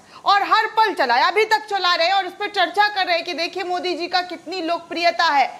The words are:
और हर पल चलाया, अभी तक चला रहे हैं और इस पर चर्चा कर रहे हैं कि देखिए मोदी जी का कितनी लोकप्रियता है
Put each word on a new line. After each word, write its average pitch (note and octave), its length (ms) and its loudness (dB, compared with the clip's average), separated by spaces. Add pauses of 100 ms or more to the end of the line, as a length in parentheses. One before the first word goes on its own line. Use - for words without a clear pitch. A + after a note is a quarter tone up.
(240)
और G4 180 4
हर G4+ 240 2 (100)
पल A4 180 4
चलाया, C4+ 320 2
अभी F#4 180 2
तक G#4+ 220 0
चला F#4 280 0
रहे E4 120 2
हैं F#4 80 2
और F#4+ 120 0
इस F4+ 60 -8
पर G4+ 180 -8
चर्चा G4+ 380 2
कर G4 180 -2
रहे F4 100 2
हैं E4+ 80 -6
कि F4 100 -6
देखिए F4 300 -6
मोदी F4+ 320 -4
जी E4+ 120 -6
का F#4 140 0
कितनी F4+ 400 -10
लोकप्रियता E4+ 640 -2
है C#4 340 2